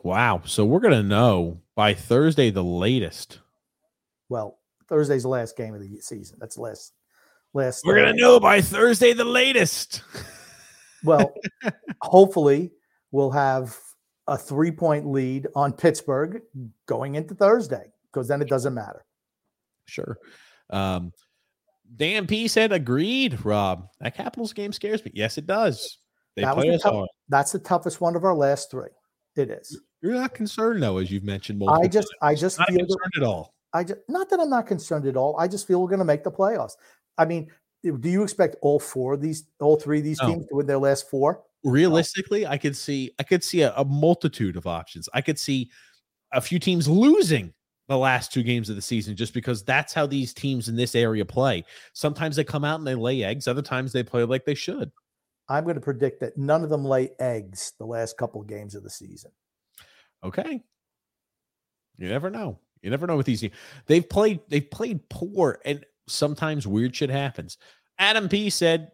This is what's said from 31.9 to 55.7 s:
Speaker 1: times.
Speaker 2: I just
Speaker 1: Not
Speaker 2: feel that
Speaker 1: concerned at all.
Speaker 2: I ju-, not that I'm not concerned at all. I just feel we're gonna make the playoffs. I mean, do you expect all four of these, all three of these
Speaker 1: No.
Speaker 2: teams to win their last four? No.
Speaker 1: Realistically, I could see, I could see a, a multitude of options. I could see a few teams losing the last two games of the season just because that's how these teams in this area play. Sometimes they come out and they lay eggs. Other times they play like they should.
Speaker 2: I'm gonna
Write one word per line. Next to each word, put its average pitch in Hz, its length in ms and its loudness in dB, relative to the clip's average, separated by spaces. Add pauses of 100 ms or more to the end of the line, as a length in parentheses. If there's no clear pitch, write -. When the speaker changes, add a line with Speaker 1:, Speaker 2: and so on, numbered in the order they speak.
Speaker 1:
times. 147 160 4
Speaker 2:
I - 20 -4
just 185 180 -2
Speaker 1:
Not 180 100 4
Speaker 2:
feel 180 100 2
that 180 80 0
Speaker 1:
concerned 185 320 -4
at 139 40 0
all. 92 320 -4 (200)
Speaker 2:
I 175 100 0
ju-, 196 240 -10
not 370 220 -2
that 359 100 2
I'm 311 80 0
not 240 180 0
concerned 156 400 -4
at 131 120 -2
all. 147 200 0
I 170 100 0
just 196 180 -8
feel 180 160 2
we're 180 80 0
gonna 190 160 0
make 151 180 2
the 139 80 -4
playoffs. 190 400 -2 (460)
I 165 80 4
mean, 160 240 -6 (500)
do 147 80 -4
you 190 140 2
expect 190 400 0
all 147 180 2
four 131 320 -6
of 143 80 -4
these, 156 240 -6 (160)
all 151 160 6
three 151 220 0
of 147 60 -2
these 151 180 -4
Speaker 1:
No. 123 60 2
Speaker 2:
teams 165 180 -2
to 143 100 -10
win 143 100 0
their 139 120 0
last 139 320 0
four? 143 320 0 (220)
No. 135 60 0
Speaker 1:
Realistically, 170 760 2
I 143 100 -4
could 139 180 -4
see, 135 440 -6
I 143 60 -4
could 180 200 2
see 175 160 0
a, 131 160 4
a 139 80 2
multitude 143 720 2
of 87 100 -8
options. 85 460 -10
I 135 80 -2
could 143 180 -2
see 131 320 -4 (640)
a 131 80 2
few 175 180 -2
teams 165 300 0
losing 180 640 4 (360)
the 135 100 0
last 131 340 0
two 131 100 -2
games 117 280 -2
of 104 60 -6
the 98 40 -10
season 104 360 -4
just 110 180 -6
because 117 280 -4
that's 139 300 -2
how 151 140 0
these 139 260 -4
teams 123 380 -6
in 113 60 -4
this 120 180 -2
area 110 320 2
play. 120 360 0 (300)
Sometimes 151 440 -4
they 151 80 0
come 147 200 -6
out 156 140 -2
and 156 80 -8
they 131 80 -2
lay 123 280 -2
eggs. 117 240 -4
Other 127 140 -2
times 131 320 -6
they 123 100 -2
play 120 220 -2
like 131 220 -2
they 147 80 -2
should. 196 360 -8 (600)
Speaker 2:
I'm 156 160 -2
gonna 165 140 -4